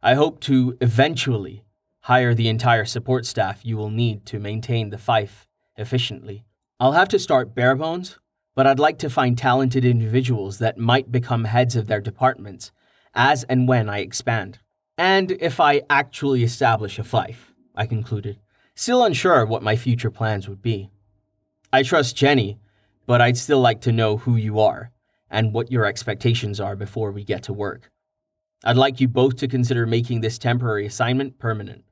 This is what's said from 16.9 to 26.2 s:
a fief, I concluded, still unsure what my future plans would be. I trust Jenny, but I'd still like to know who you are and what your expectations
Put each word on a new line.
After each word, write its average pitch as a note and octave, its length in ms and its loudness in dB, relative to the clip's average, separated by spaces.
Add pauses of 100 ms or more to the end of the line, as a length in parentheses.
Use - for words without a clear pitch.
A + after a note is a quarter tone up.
a G#2+ 40 -6
fief, - 480 -6 (220)
I G#2+ 140 -4
concluded, G#2+ 520 -6 (360)
still B3 280 2
unsure E3 400 4
what A2 200 -2
my G#2+ 120 0
future A#2 360 -2
plans G#2+ 360 -4
would G2 140 -16
be. G2 300 -6 (840)
I C3 80 6
trust C#3 340 0
Jenny, C3 440 2 (480)
but B2 120 4
I'd A#2+ 160 4
still C#3 240 2
like A#2 220 2
to B2 100 0
know A2 260 2
who A#2+ 180 0
you G#2+ 240 -2
are G#2+ 320 0 (400)
and A2 200 0
what A2+ 200 -4
your A#2 140 2
expectations G#2 720 -4